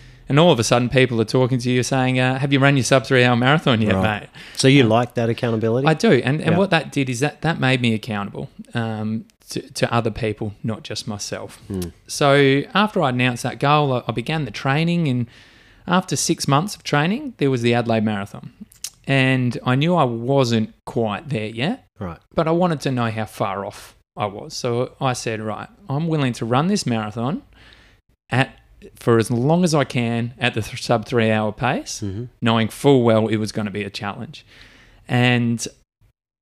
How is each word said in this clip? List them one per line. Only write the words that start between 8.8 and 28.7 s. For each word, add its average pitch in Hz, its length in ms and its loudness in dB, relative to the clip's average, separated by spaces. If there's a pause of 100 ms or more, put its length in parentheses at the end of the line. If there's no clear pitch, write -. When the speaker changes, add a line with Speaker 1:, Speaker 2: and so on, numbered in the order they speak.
Speaker 1:
to, - 120 -8
to - 300 -6
other 117 200 0
people, 107 420 -6 (100)
not 110 200 -6
just - 240 -10
myself. 104 480 -10 (120)
Speaker 2:
Hmm. 95 140 -6 (240)
Speaker 1:
So 139 560 4 (140)
after 208 260 0
I 135 80 2
announced 123 320 0
that 120 180 -6
goal, 147 340 2
I, 120 140 -2
I 120 40 -4
began 139 340 -4
the 107 60 -10
training. 160 560 0
And 123 180 0 (600)
after 185 280 0
six - 320 -2
months 147 280 0
of - 80 -20
training, 214 540 -2
there 143 120 0
was 123 140 0
the 117 100 4
Adelaide 113 300 0
Marathon. 101 500 -6 (540)
And 131 580 2
I 127 80 2
knew 156 220 2
I 160 80 4
wasn't 117 720 0 (100)
quite 107 440 -4
there 107 180 -6
yet, 123 400 -6 (100)
Speaker 2:
Right. 156 220 -10 (160)
Speaker 1:
but 160 120 0
I 160 40 0
wanted 170 300 0
to 143 100 -4
know 120 180 0
how 110 160 -4
far 98 400 -6
off - 300 -16 (200)
I 110 120 -4
was. 104 260 -10
So 123 380 -4 (100)
I 131 120 0
said, 113 280 -6
"Right, 107 280 -8 (180)
I'm 147 200 -4
willing 143 260 0
to 120 120 -6
run 127 220 2
this 202 180 -2
marathon 117 560 -4 (880)
at, 127 240 0 (420)